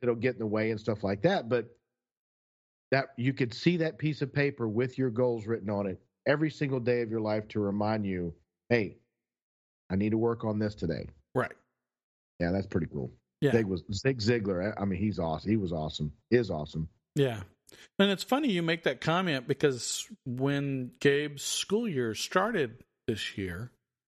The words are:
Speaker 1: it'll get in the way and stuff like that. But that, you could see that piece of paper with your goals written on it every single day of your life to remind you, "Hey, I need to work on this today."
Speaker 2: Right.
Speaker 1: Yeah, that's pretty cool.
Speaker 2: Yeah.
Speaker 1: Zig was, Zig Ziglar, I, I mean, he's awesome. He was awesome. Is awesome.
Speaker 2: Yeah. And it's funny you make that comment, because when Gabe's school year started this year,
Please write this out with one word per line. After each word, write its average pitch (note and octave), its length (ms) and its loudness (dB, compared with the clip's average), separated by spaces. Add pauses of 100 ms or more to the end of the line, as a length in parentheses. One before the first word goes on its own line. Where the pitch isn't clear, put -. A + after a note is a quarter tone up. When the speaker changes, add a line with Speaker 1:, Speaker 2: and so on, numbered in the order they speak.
Speaker 1:
it'll A#2+ 120 4
get A#2+ 200 0
in G2 60 -8
the A2 60 -2
way G#2+ 240 2
and A2 80 0
stuff A2 240 -2
like G#2 200 0
that. E3+ 260 2
But A#2 260 0 (1160)
that, - 280 2
you C3+ 160 2
could B2 180 0
see F3 260 2
that D#3+ 200 -2
piece D3+ 240 -2
of C3+ 100 -4
paper C#3 360 0
with B2 280 0
your C3 140 0
goals A#2 360 0
written G#2+ 220 -2
on G2+ 180 0
it F2+ 140 -6 (260)
every D3+ 240 2
single C3+ 300 -2
day A#2+ 220 2
of A2 80 -4
your A2+ 100 -2
life G#2+ 280 0
to G#2+ 120 -2
remind G#2 460 0
you, F2+ 280 -2 (360)
"Hey, A2 280 0 (920)
I F#2 60 0
need G#2 140 2
to A2 80 2
work A#2 260 0
on G#2+ 140 0
this G#2+ 160 0
today." D#2 320 -4 (280)
Speaker 2:
Right. B2+ 180 0 (880)
Speaker 1:
Yeah, F2 120 0
that's F#2+ 140 0
pretty E2 200 -2
cool. C2 260 -6 (300)
Speaker 2:
Yeah. C#3 100 4
Speaker 1:
Zig A2+ 140 4
was, F#2+ 260 -4
Zig C3 260 0
Ziglar, G2+ 580 0
I, - 60 -8
I - 20 0
mean, F#2+ 140 0
he's G2+ 200 -2
awesome. D#2+ 320 -2
He A2+ 60 4
was F#2 160 0
awesome. D2+ 400 -4 (180)
Is A2+ 200 4
awesome. D#2+ 380 -6 (260)
Speaker 2:
Yeah. B2 280 0 (560)
And G3+ 120 4
it's F#3+ 140 -2
funny C#4 260 2
you F3 120 2
make E3 220 0
that C3+ 160 0
comment, D#3+ 460 0
because - 640 0 (140)
when C3+ 720 -2
Gabe's C#3+ 460 2
school - 440 0
year B2 260 0
started F3+ 680 0 (240)
this - 300 -2
year, F#2+ 340 -6 (360)